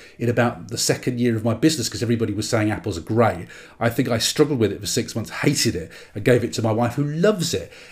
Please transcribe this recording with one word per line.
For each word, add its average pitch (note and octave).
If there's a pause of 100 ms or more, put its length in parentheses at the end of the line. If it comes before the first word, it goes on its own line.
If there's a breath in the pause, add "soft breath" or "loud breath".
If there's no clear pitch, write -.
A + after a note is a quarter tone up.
(180 loud breath)
in A#2+
about A#2+
the A#2+
second B2+
year A#2+
of A2
my A#2
business D#3
'cause -
everybody A2
was G#2+
saying G#2+
apples F#2
are E2
great. G#2+ (320 loud breath)
I A#2
think A#2+
I A#2
struggled C#3+
with G#2
it E2+
for F#2+
six -
months, G#2+
hated -
it, E2 (240 loud breath)
and G#2+
gave A#2+
it -
to A2
my A2
wife, A2+
who C#3+
loves E3
it. - (200 loud breath)